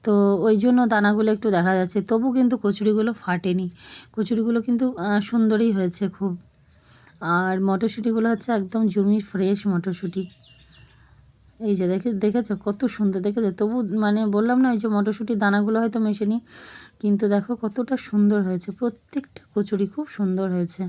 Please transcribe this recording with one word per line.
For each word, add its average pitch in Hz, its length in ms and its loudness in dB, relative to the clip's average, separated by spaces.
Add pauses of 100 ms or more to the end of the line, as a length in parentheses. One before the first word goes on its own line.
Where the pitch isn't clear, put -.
তো 214 100 2 (280)
ওই 214 160 4
জন্য 247 300 4
দানাগুলো 208 440 2
একটু 214 200 0
দেখা 180 240 2
যাচ্ছে। 185 260 0
তবু 226 320 0
কিন্তু 247 240 2
কচুরিগুলো 214 560 0
ফাটেনি, 180 540 -2 (460)
কচুরিগুলো 226 480 -2
কিন্তু, 240 240 0 (120)
আহ, 208 220 0
সুন্দরই 220 520 2
হয়েছে 190 360 -2
খুব। 185 300 -4 (840)
আর 180 400 0
মটরশুঁটিগুলো 220 680 0
হচ্ছে 226 220 -2
একদম 214 360 0
জমির 202 360 2
ফ্রেশ 196 440 -2
মটরশুঁটি। 180 560 -2 (1400)
এই 208 160 0
যে 180 120 0
দেখে-, 190 260 0
দেখেছো 208 400 0 (120)
কত 208 200 -2
সুন্দর, 196 360 0
দেখেছো? 208 300 0
তবু 214 260 -2 (200)
মানে 214 280 2
বললাম 220 360 2
না, 262 80 4
ওই 233 80 0
যে 214 100 -2
মটরশুঁটির 208 500 0
দানাগুলো 208 420 2
হয়তো 226 200 -2
মেশেনি, 214 380 0 (640)
কিন্তু 208 280 0
দেখো 202 280 0
কতটা 233 420 -4
সুন্দর 208 440 2
হয়েছে। 185 300 -4
প্রত্যেকটা - 720 -8 (140)
কচুরি 202 320 0
খুব 302 200 -8
সুন্দর 190 420 -2
হয়েছে 180 400 -4